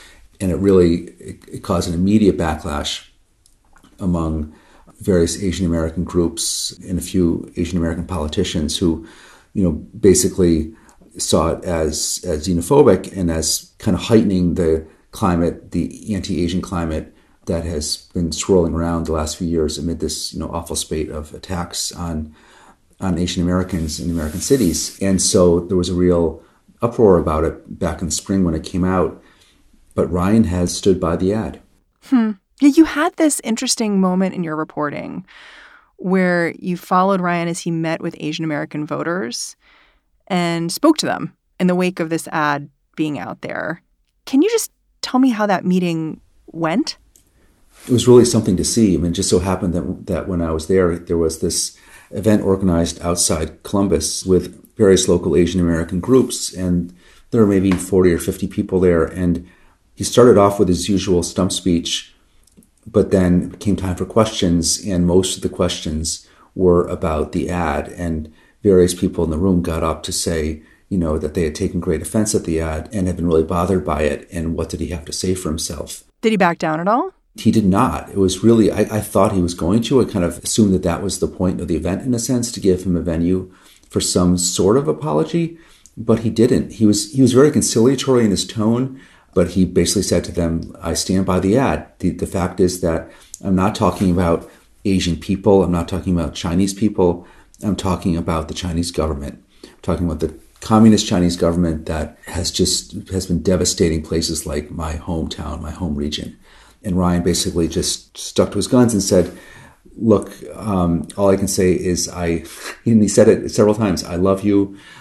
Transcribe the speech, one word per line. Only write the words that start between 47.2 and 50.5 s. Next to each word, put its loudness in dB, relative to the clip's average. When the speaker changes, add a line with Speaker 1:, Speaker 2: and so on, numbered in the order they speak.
Speaker 1:
It 0
was 2
really 10
something 2
to 0
see. 2
I 2
mean, -2
it -6
just -4
so 2
happened -2
that, -6
that -4
when -2
I -2